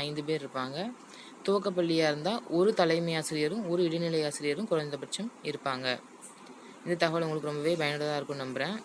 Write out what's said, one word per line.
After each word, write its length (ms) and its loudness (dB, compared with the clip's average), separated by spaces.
ஐந்து 180 -4
பேர் 200 -2
இருப்பாங்க. 340 -4
துவக்கப்பள்ளியா 680 4
இருந்தா 240 0
ஒரு 260 4
தலைமை 460 4
ஆசிரியரும் 480 0
ஒரு 220 2
இடைநிலை 400 0
ஆசிரியரும் 420 -2
குறைந்தபட்சம் 580 -2
இருப்பாங்க. 360 -2
இந்த 200 0
தகவல் 240 2
உங்களுக்கு 240 -2
ரொம்பவே 300 2
பயனுள்ளதா 360 0
இருக்கும்னு 280 -6
நம்புறேன். 380 -2